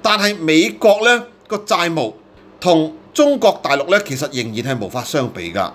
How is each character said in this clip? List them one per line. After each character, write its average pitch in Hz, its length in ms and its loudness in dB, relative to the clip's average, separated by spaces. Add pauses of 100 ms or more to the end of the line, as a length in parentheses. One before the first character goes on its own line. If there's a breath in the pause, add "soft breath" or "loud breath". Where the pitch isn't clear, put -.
但 214 180 0
係 208 200 0
美 160 320 2
國 208 360 2
呢 240 180 2 (220)
個 208 120 -6
債 170 340 -2
務 127 220 -2 (440)
同 160 380 2 (160)
中 285 260 2
國 - 240 2
大 139 140 0
陸 139 140 -2
呢， 202 140 4
其 135 120 -8
實 143 160 -4
仍 113 240 -6
然 123 180 -4
係 110 100 -6
無 92 40 -8
法 117 160 -8
相 131 260 -4
比 85 220 -10
㗎。 92 220 -2